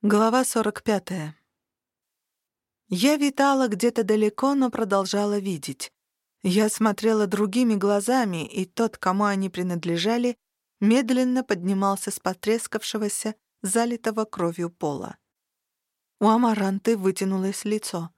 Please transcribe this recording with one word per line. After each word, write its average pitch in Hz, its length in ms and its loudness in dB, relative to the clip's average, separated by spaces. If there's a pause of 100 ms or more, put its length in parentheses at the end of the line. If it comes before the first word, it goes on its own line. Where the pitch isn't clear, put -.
Глава 220 380 4
сорок 220 380 -2
пятая. 185 520 -4 (1500)
Я 233 280 2
витала 277 520 2
где-то 226 360 0
далеко, 214 500 2
но 262 140 2
продолжала 208 720 0
видеть. 175 560 -8 (480)
Я 208 260 4
смотрела 214 580 0
другими 214 480 0
глазами, 202 720 0
и 185 200 -4
тот, 226 320 -2
кому 190 260 0
они 196 240 0
принадлежали, 180 880 -2 (420)
медленно 254 640 2
поднимался 196 680 -2
с - 100 -10
потрескавшегося, 214 1120 -4 (280)
залитого 226 640 -2
кровью 170 420 -4
пола. 147 480 -6 (1040)
У 202 80 4
Амаранты 220 680 2
вытянулось 190 680 -2
лицо. 202 540 -4